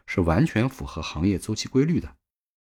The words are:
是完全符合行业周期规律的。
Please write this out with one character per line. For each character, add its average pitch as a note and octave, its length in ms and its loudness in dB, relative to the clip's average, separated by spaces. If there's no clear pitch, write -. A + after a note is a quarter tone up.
是 - 140 -4
完 E2+ 260 4
全 A#2 220 0
符 F#2+ 180 -10
合 D#2 160 -8
行 D2+ 240 -2
业 F#2+ 140 2
周 - 160 -6
期 - 140 -8
规 C3 160 2
律 D#3+ 120 0
的。 - 200 -8